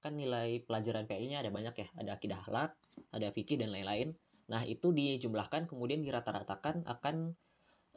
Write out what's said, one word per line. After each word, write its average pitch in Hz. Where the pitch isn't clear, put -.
kan 151
nilai 120
pelajaran 110
P 101
A -
I-nya 139
ada 113
banyak 110
ya, 101
ada 101
akidah 98
akhlak, 110
ada 110
fikih, 123
dan 110
lain-lain. 104
Nah, 113
itu 175
dijumlahkan, 135
kemudian 143
dirata-ratakan 123
akan, 160